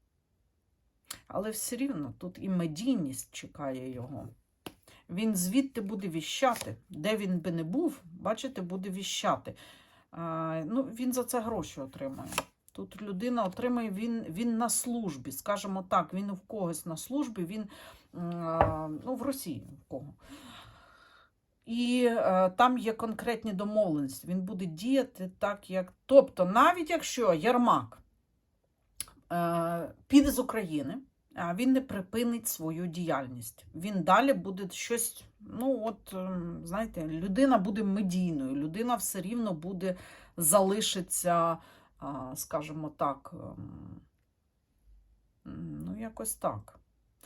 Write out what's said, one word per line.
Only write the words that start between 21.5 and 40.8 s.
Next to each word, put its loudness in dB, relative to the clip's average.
І, 4
е, 6
там 6
є 0
конкретні -4
домовленості, 0
він -2
буде -4
діяти -2
так, -4
як, -4
тобто, 8
навіть 6
якщо 2
Єрмак, 4
е, 0
піде 8
з 0
України, -2
а, -2
він 4
не 6
припинить -2
свою -4
діяльність. -4
Він -2
далі 8
буде -2
щось, -4
ну, -2
от, -8
ем, -4
знаєте, -4
людина 4
буде 0
медійною, 0
людина 0
все -4
рівно -2
буде, -4
залишиться, 4